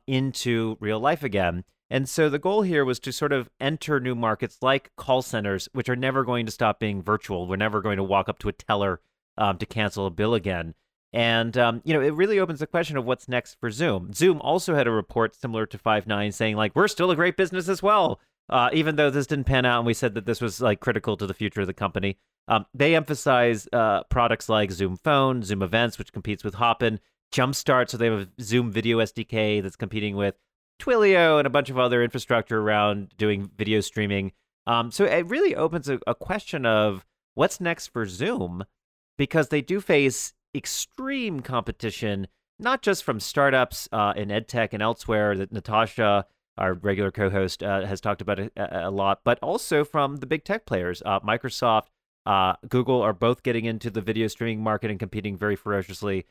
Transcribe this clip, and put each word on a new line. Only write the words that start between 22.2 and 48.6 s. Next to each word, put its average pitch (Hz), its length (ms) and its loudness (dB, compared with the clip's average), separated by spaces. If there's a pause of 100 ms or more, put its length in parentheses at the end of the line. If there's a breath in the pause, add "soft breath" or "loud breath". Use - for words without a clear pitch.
Um, 110 260 2
they 147 220 4
emphasize, 123 760 2
uh, 110 320 2
products 120 440 0
like 107 240 2
Zoom 92 240 -2
Phone, 135 460 2
Zoom 98 200 -2
Events, 113 360 0
which - 140 -12
competes 104 300 -8
with 101 120 -6
Hopin, 117 440 0 (340)
Jumpstart, 131 580 2
so 131 60 -8
they 117 100 0
have 110 140 0
a 95 220 -12
Zoom 113 300 0
Video 113 260 2
S 110 140 0
D 113 100 -10
K 107 380 0
that's 95 160 -8
competing 104 400 -6
with 101 180 0 (460)
Twilio 190 580 4
and 143 80 2
a 127 40 0
bunch 139 200 0
of 131 80 -2
other 123 240 4
infrastructure 117 560 0
around 104 580 2
doing 101 400 0
video 107 240 2
streaming. 101 520 -2 (340)
Um, 117 240 0
so 196 140 2
it 170 240 2
really 330 260 0
opens 151 340 -2
a, 131 180 -2
a 120 80 0
question 170 520 -6
of 107 380 2 (300)
what's 156 260 0
next 170 280 -4
for 113 180 -4
Zoom, 92 580 -6 (540)
because 151 300 2
they 151 120 0
do 185 200 -2
face 143 520 2 (220)
extreme 240 840 -6
competition, 107 880 -4 (300)
not 254 220 -2
just - 240 0
from 113 160 -2
startups, - 720 0
uh, 104 240 2
in 101 140 -6
ed 110 180 -4
tech 113 240 -2
and 104 100 -4
elsewhere 107 540 0
that 98 160 -6
Natasha, 107 720 0 (300)
our 92 180 0
regular 98 360 0
co-host, 95 520 0
uh, 98 220 -2
has 98 160 -6
talked 104 220 -2
about 95 160 -2
a, 101 180 -8
a, 92 320 -4